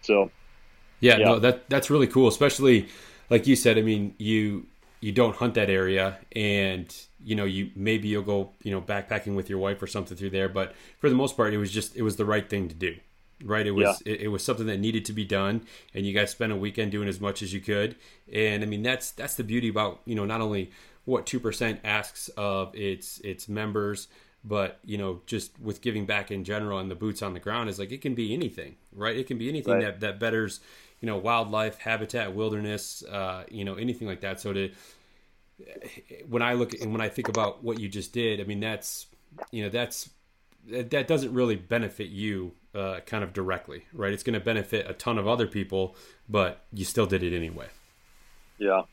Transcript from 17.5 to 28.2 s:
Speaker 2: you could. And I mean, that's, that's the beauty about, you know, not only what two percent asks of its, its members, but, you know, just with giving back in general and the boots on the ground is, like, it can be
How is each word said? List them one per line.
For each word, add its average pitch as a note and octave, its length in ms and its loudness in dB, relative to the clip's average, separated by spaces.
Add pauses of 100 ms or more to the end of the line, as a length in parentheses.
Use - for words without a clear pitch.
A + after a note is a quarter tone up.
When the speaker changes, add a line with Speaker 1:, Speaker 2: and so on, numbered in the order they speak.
Speaker 2:
you G2 80 -4
could. G#2+ 340 0 (360)
And G#2+ 320 2
I - 20 -2
mean, G#2+ 180 -4
that's, B2+ 280 -2
that's - 240 -8
the A#2+ 100 -4
beauty A2+ 240 0
about, G#2 340 -2
you A#2 100 -6
know, G#2 120 0
not A2+ 160 -2
only G#2 300 -2 (340)
what B2+ 200 0
two C3 140 -2
percent A2 460 -2
asks G#2 500 -2
of G2 400 -2
its, G2 440 -6
its G2 280 -10
members, G#2 600 -4 (360)
but, G#2 400 -2
you G#2 140 -6
know, F#2+ 300 -4
just - 320 -6
with G#2+ 220 -8
giving G#2+ 260 -2
back G2+ 240 -2
in G2 120 -4
general G2+ 360 -2
and F#2 100 -6
the F#2 60 -6
boots G#2 260 -4
on G2 140 -4
the F2 40 -10
ground A2 300 -4
is, F#2+ 80 -8
like, G2 140 -8
it C3 100 -12
can C3 140 -2
be A2+ 180 -2